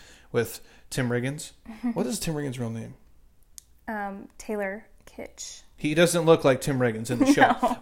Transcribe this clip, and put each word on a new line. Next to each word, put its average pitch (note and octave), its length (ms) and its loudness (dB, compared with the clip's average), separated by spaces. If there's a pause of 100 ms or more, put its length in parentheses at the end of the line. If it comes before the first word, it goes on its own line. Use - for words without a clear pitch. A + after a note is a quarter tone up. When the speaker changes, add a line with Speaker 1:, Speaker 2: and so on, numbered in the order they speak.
(320)
Speaker 1:
with A2+ 280 -2 (300)
Tim B2+ 180 -2
Riggins. B2 440 -4 (200)
Speaker 2:
<laughs> A#3 220 -4
Speaker 1:
What A3 120 -2
is B3 120 -4
Tim E3 160 -4
Riggins' C#3 240 -6
real A#2 120 -4
name? A2+ 240 -10 (920)
Speaker 2:
Um, G3+ 480 -8
Taylor G#3 500 -6 (200)
Kitsch. - 560 -16 (160)
Speaker 1:
He D3+ 160 -2
doesn't E3+ 300 4
look D#3+ 200 6
like C3 160 4
Tim C3+ 180 0
Riggins A2+ 320 0
in A#3+ 100 0
the C4+ 120 6
show. C4 260 6
Speaker 2:
<laughs> - 40 -2
No. A#3+ 200 0